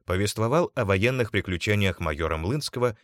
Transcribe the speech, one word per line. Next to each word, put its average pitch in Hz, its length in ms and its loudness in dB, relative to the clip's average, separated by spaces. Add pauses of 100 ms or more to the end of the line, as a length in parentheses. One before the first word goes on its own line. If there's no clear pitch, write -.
повествовал 110 680 0
о 120 120 0
военных 107 440 2
приключениях 95 720 0
майора 80 380 -2
Млынского 120 640 -2